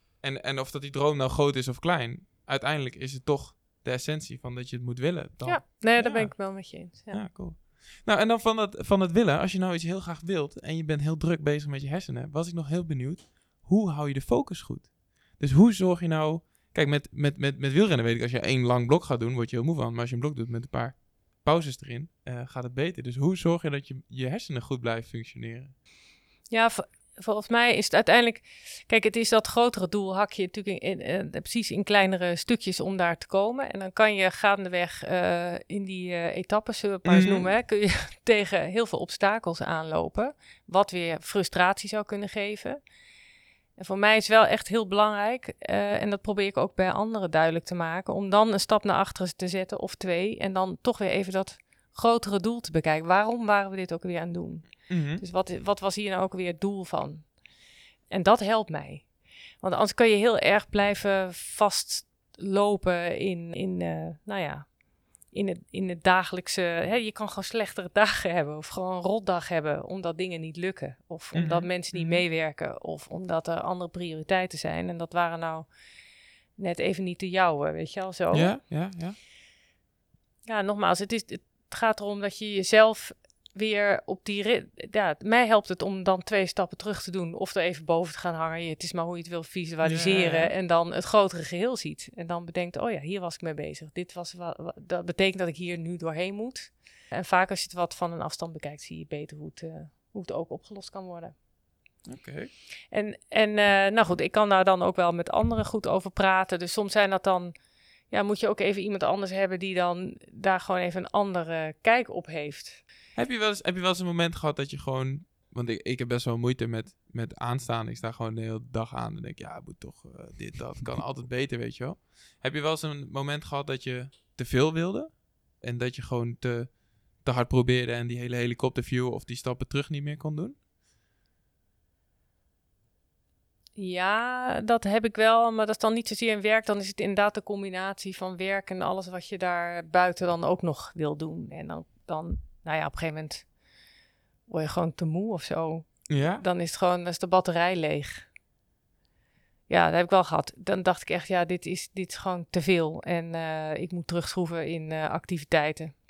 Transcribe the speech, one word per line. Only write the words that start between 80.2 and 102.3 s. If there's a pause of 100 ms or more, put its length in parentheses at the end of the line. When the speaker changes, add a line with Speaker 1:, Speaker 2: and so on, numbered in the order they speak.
Speaker 2:
Ja,
nogmaals,
het
is,
het (280)
gaat
erom
dat
je
jezelf (420)
weer
op
die
rit-, (240)
ja,
mij
helpt
het
om
dan
twee
stappen
terug
te
doen
of
er
even
boven
te
gaan
hangen.
Je,
het
is
maar
hoe
je
het
wil
visualiseren
Speaker 1:
Ja,
ja,
ja.
Speaker 2:
en
dan
het
grotere
geheel
ziet.
En
dan
bedenkt,
"Oh
ja,
hier
was
ik
mee
bezig.
Dit
was
wa-,
wa-,
dat
betekent
dat
ik
hier
nu
doorheen
moet." (380)
En
vaak
als
je
het
wat
van
een
afstand
bekijkt,
zie
je
beter
hoe
het,
eh, (420)
hoe
het
ook
opgelost
kan
worden. (760)
Speaker 1:
Oké. (420)